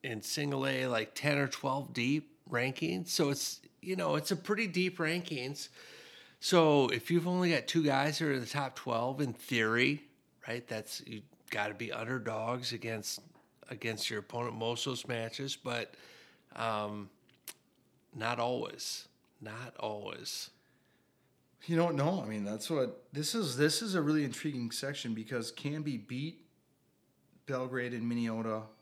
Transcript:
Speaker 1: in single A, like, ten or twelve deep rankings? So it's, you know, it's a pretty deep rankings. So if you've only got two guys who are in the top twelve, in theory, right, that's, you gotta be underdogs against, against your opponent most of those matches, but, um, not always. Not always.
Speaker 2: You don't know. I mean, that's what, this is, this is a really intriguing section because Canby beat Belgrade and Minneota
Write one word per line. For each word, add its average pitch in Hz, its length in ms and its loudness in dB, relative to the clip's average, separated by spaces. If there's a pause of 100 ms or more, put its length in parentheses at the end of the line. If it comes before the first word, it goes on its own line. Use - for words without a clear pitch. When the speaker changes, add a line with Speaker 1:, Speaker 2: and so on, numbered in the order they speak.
Speaker 1:
in 113 180 -4
single 143 460 0
A, 131 200 0
like, 110 260 0
ten 143 240 2
or 139 100 4
twelve 131 460 -4
deep 135 420 0 (140)
rankings? 160 600 0
So 147 200 4
it's, - 320 -2 (220)
you 185 120 -2
know, 160 200 2
it's 151 160 0
a 185 40 2
pretty 214 320 0
deep 180 300 2
rankings. 156 720 -2 (720)
So 151 500 8
if - 220 0
you've 170 160 4
only 180 240 4
got 139 160 2
two 165 160 4
guys 147 340 4
who 165 100 2
are 143 60 2
in 131 60 0
the 120 80 -4
top 139 280 -2
twelve, 127 460 -2
in 127 120 0
theory, 120 680 2 (460)
right, 120 200 -6
that's, - 380 -8
you 107 160 -12 (300)
gotta 104 240 -2
be 113 160 -6
underdogs 117 840 -4
against, 110 460 -6 (500)
against 113 400 -4
your 107 100 -4
opponent 117 360 -6
most 117 320 -2
of 135 40 -2
those 123 160 -6
matches, 120 480 -4
but, 120 380 -6 (640)
um, 104 540 -2 (1040)
not 117 240 0
always. - 680 -2 (320)
Not 110 400 -10
always. - 680 -6 (1160)
Speaker 2:
You 170 80 2
don't 165 200 4
know. 156 300 4
I - 20 -6
mean, 107 160 -4
that's 107 280 -4
what, 131 320 0 (100)
this 147 220 -2
is, 160 200 0
this 151 280 4
is 202 100 -2
a 175 80 4
really 151 220 4
intriguing 127 480 -2
section 135 420 -4
because 110 380 -4
Canby 147 460 -4
beat 131 460 -6 (1000)
Belgrade 127 480 -2
and 117 160 -2
Minneota 113 540 0 (180)